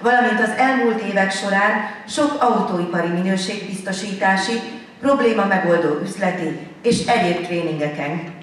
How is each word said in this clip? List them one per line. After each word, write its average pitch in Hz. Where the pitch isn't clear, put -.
valamint 233
az -
elmúlt 240
évek 196
során 208
sok -
autóipari 180
minőségbiztosítási, 190
problémamegoldó 190
üzleti 180
és -
egyéb 175
tréningeken, 156